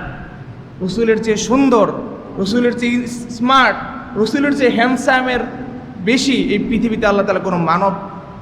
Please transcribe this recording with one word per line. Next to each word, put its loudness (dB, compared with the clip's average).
রসুলের 0
চেয়ে 2
সুন্দর, 4
রসুলের 2
চেয়ে 0
স্মার্ট, 2
রসুলের 2
চেয়ে 4
হ্যান্ডসামের 2
বেশি 2
এই 2
পৃথিবীতে 0
আল্লাহ 2
তাআলা 0
কোনো -2
মানব 2